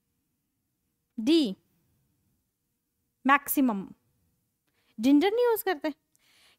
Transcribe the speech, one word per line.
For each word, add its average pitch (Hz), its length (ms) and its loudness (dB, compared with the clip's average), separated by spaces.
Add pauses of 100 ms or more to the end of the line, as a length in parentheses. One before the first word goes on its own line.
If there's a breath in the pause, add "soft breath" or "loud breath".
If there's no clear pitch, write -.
(1200)
डी, 247 380 0 (1700)
maximum। 262 640 0 (1080)
जिंजर 285 340 2
नहीं 480 120 0
यूज़ 453 200 0
करते। 311 260 -6 (680)